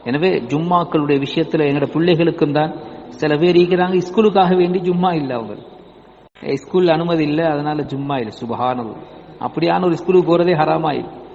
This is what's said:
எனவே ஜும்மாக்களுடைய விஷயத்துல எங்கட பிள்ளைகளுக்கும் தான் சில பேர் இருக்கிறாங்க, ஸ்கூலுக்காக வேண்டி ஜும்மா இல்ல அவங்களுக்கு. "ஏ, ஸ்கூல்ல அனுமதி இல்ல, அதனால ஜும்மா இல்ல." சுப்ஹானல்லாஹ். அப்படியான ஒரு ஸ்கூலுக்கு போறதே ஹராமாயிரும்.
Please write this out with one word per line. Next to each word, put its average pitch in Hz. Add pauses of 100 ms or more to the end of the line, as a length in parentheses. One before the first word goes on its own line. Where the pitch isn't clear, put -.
எனவே 147
ஜும்மாக்களுடைய 151
விஷயத்துல 156
எங்கட 143
பிள்ளைகளுக்கும் 160
தான் 151 (360)
சில 151
பேர் 170
இருக்கிறாங்க, 180 (100)
ஸ்கூலுக்காக 190
வேண்டி 180
ஜும்மா 180
இல்ல 135
அவங்களுக்கு. 110 (760)
"ஏ, 139 (120)
ஸ்கூல்ல 180
அனுமதி 165
இல்ல, 151
அதனால 147
ஜும்மா 139
இல்ல." 110 (140)
சுப்ஹானல்லாஹ். 117 (380)
அப்படியான 170
ஒரு 165
ஸ்கூலுக்கு 170
போறதே 175
ஹராமாயிரும். 151